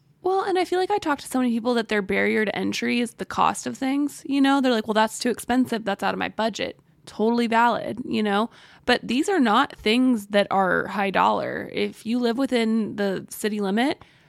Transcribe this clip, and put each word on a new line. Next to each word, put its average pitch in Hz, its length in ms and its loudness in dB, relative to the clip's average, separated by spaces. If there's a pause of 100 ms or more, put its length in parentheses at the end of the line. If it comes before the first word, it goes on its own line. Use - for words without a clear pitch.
(220)
Well, 381 220 2
and 370 140 0
I 349 80 2
feel 359 120 0
like 370 120 0
I 415 80 0
talk 285 220 -2
to - 60 -14
so 262 120 -2
many 254 120 2
people 233 240 0
that 233 140 0
their 208 140 0
barrier 202 420 0
to 202 100 -4
entry 240 460 -2
is 226 140 -4
the - 100 -10
cost - 420 0
of 247 120 -8
things, 277 480 -2
you 277 160 0
know? 277 180 4
They're 262 100 2
like, 220 160 0
"Well, 220 60 0
that's 220 260 0
too 247 120 0
expensive. 240 560 0
That's 196 160 -2
out 190 100 0
of 190 60 -4
my 180 100 -2
budget." 202 500 -4 (280)
Totally 233 400 0
valid, 226 580 0
you 220 180 -2
know? 208 280 0 (340)
But 247 180 2
these 262 280 -2
are 370 100 2
not 240 380 2
things 233 480 2
that 202 240 2
are 180 380 2
high 196 200 -2
dollar. 180 640 0
If 202 320 -4
you 233 140 0
live 233 180 0
within 226 600 0
the 196 340 -2
city 214 300 -4
limit, 214 440 0 (240)